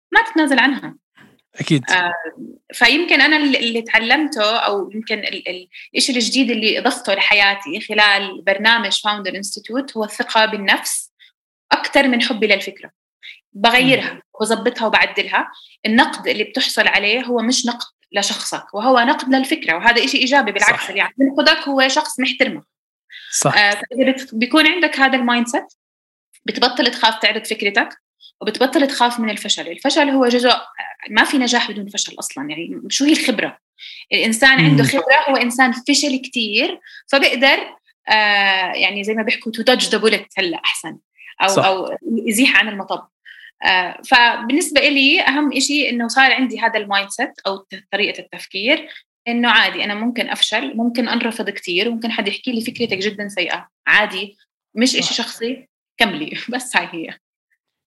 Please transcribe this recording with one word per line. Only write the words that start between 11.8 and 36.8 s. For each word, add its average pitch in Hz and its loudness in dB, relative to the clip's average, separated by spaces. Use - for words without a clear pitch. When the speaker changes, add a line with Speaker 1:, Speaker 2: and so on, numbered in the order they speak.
Speaker 1:
من 233 2
حبي 214 -2
للفكرة. 196 -4
بغيرها 254 2
Speaker 2:
مم. - -18
Speaker 1:
وبظبطها 220 -2
وبعدلها. 190 0
النقد - 2
اللي 208 -2
بتحصل 214 0
عليه 208 0
هو 240 -2
مش 247 0
نقد - -6
لشخصك، - -6
وهو 240 2
نقد 262 2
للفكرة، 262 0
وهذا 233 2
إشي 269 -2
إيجابي 247 2
بالعكس، 202 2
Speaker 2:
صح. - -8
Speaker 1:
اللي 190 -4
عم 175 0
ينقدك 294 2
هو 269 2
شخص 294 -2
محترمه. 220 -2
Speaker 2:
صح. - 0
Speaker 1:
آه، 202 4
فإذا 254 -2
بت-، 262 -8
بيكون 277 2
عندك 320 0
هذا 262 2
المايند 240 0
سيت، - -4
بتبطل 247 0
تخاف 226 0
تعرض 214 -2
فكرتك، 214 -2
وبتبطل 247 2
تخاف 233 0
من 220 -2
الفشل. 202 -6
الفشل 277 0
هو 262 4
جزء، 240 4
ما 226 4
في 311 0
نجاح 233 0
بدون 202 -10
فشل - -8
أصلًا. 147 -10
يعني 170 -10
شو 269 0
هي 302 4
الخبرة؟ 190 0
الإنسان 226 4
عنده 147 6
Speaker 2:
مم. 135 4
Speaker 1:
خبرة 269 4
هو 254 4
إنسان 240 2
فشل 277 0
كتير، 247 -4